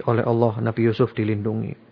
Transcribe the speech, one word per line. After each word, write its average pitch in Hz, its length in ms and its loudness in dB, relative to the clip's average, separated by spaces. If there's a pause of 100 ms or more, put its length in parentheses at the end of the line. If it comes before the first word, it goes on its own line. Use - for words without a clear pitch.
oleh 117 160 4
Allah 117 400 2
Nabi 113 240 0
Yusuf 113 240 2
dilindungi. 110 640 -4 (180)